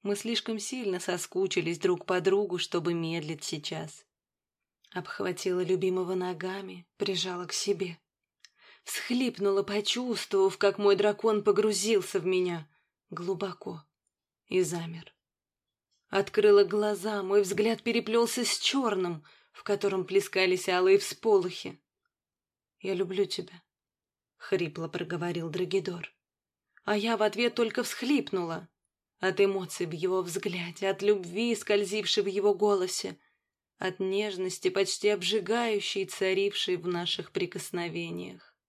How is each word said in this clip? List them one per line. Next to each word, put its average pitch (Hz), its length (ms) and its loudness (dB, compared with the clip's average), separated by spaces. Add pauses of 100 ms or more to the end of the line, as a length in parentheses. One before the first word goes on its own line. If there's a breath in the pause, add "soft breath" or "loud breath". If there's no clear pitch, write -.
Мы 202 100 0
слишком 226 460 -4
сильно 202 400 -4
соскучились 180 800 -2
друг 180 260 0
по 180 140 0
другу, 185 380 2
чтобы 170 360 -2
медлить 165 480 -4
сейчас. 156 640 -10 (880)
Обхватила 180 720 -4
любимого 185 500 0
ногами, 185 720 -6 (100)
прижала 180 500 -4
к - 60 -10
себе. 185 460 -2 (840 loud breath)
Всхлипнула, 202 800 0
почувствовав, 202 920 2
как 202 200 4
мой 202 160 6
дракон 208 480 2
погрузился 202 800 2
в 160 60 -4
меня — 180 420 0 (440)
глубоко, 175 720 -6 (640)
и 185 160 2
замер. 165 520 -6 (920)
Открыла 202 560 6
глаза, 208 580 -2
мой 196 200 4
взгляд 208 400 0
переплёлся 233 600 0
с - 140 -2
чёрным, 190 640 0 (300 soft breath)
в - 100 -20
котором 196 420 0
плескались 185 640 2
алые 185 300 6
всполохи. 185 800 0 (1000)
«Я 190 140 -4
люблю 185 320 0
тебя», — - 360 -10 (760)
хрипло 165 520 -4
проговорил 170 640 -4
Драгидор. 180 640 -4 (720)
А 208 120 0
я 226 200 0
в 208 60 2
ответ 233 320 2
только 233 280 0
всхлипнула. 185 840 -2 (520)
От 190 200 0
эмоций 190 460 0
в 151 60 -8
его 185 300 -2
взгляде, 175 680 -6
от 190 140 -2
любви, 202 520 2
скользившей 208 680 0
в - 20 0
его 202 280 2
голосе, 185 680 0 (580)
от 185 220 -4
нежности, 190 680 -2
почти 190 420 2
обжигающей, 202 960 0
царившей 190 720 0
в 160 120 -6
наших 175 420 -4
прикосновениях. 175 1300 -6 (120)